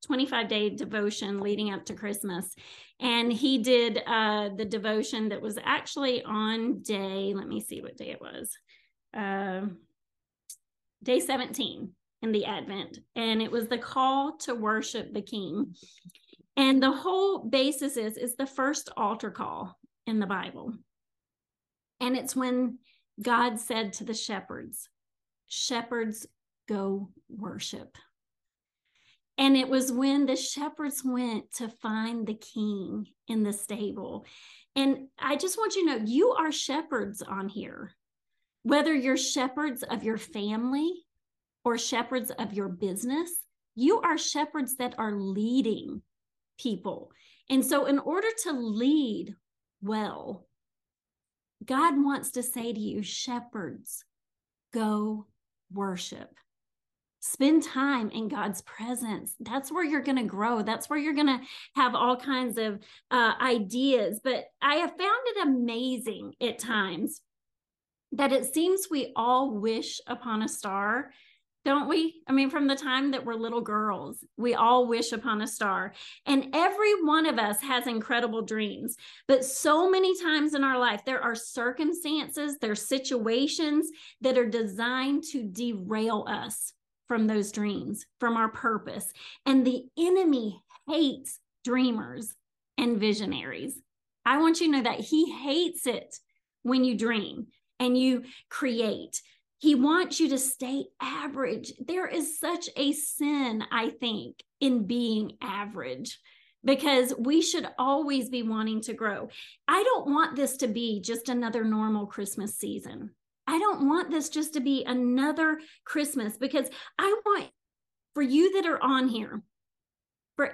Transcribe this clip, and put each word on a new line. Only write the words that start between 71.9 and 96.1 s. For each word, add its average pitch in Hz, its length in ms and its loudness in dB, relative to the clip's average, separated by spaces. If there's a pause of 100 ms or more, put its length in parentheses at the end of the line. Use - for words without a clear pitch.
I - 40 -2
mean, 269 200 4
from 285 160 2
the 277 80 2
time 277 340 0
that 247 160 -2
we're 233 80 -4
little 226 280 -2
girls, 208 640 -2 (140)
we 233 160 2
all 247 320 6
wish 233 260 0
upon 214 300 -2
a 214 60 -4
star. 196 480 -2 (320)
And 269 260 2
every 392 500 4
one 311 220 4
of 247 140 2
us 208 220 0
has 269 260 0
incredible 226 560 0
dreams. 220 540 -4 (300)
But 262 160 6
so 311 460 4
many 370 320 4
times 302 320 2
in 277 100 2
our 269 140 2
life, 233 280 2
there 262 180 -2
are 233 100 0
circumstances, 294 1300 -2
there 214 140 -2
are - 20 -4
situations 269 1120 0 (320)
that 262 160 2
are 240 100 4
designed 233 840 -2
to 269 100 -4
derail 214 840 -2
us - 440 -8 (360)
from 220 200 2
those 208 240 0
dreams, 208 520 -4 (160)
from 233 160 0
our 226 140 2
purpose. - 640 -4 (320)
And 269 180 8
the 254 200 2 (120)
enemy 320 680 4 (240)
hates 294 520 0 (240)
dreamers 233 720 0 (440)
and 240 200 4
visionaries. 202 800 -2 (460)
I 262 140 4
want 330 200 6
you 339 80 2
to 285 100 6
know 247 60 2
that 226 180 0
he 311 300 4
hates 294 540 -2
it 226 320 -4 (460)